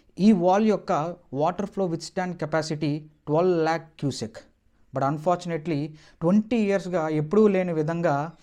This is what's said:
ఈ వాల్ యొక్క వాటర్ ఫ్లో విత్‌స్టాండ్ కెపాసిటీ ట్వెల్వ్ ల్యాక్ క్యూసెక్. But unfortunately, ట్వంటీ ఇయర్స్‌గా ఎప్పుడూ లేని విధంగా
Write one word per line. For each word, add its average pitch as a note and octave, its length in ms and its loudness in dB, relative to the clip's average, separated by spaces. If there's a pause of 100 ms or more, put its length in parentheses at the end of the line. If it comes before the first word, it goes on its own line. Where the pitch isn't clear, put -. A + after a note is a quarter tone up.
(180)
ఈ F#3+ 140 6
వాల్ F#3+ 360 4
యొక్క G3+ 240 0 (420)
వాటర్ E3 380 -2
ఫ్లో F#3+ 140 -2
విత్‌స్టాండ్ F3 520 -6
కెపాసిటీ D#3 540 -2 (340)
ట్వెల్వ్ E3+ 380 2
ల్యాక్ D#3+ 240 -2 (100)
క్యూసెక్. B2+ 420 -6 (540)
But C3+ 100 -2
unfortunately, D#3+ 760 -2 (380)
ట్వంటీ G#3+ 400 2
ఇయర్స్‌గా F#3 520 0
ఎప్పుడూ D#3 380 2
లేని F#3 260 2
విధంగా D#3+ 400 0 (300)